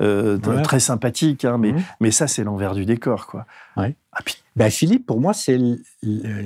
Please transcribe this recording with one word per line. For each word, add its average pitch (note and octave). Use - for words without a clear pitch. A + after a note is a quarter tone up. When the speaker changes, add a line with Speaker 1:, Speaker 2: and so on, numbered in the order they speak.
Speaker 1:
euh, G#2
t-, G#2+
Speaker 2:
Ouais. B2+
Speaker 1:
très C#3+
sympathiques, C3
hein, A#2+
mais, A2
Speaker 2:
Mhm. D#3
Speaker 1:
mais A2
ça, -
c'est B2+
l'envers G2+
du G2
décor, A#2
quoi. -
Speaker 2:
Ouais. G#2+
Speaker 1:
Ah, -
puis -
Speaker 2:
Ben, A2+
Philippe, G#3
pour A2+
moi, F3
c'est C#3
l-, A#2+
l-, G#2+